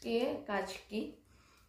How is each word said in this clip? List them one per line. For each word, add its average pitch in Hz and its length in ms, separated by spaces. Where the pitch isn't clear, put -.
के 240 80
हैं, 254 240
कांच 190 280
की - 280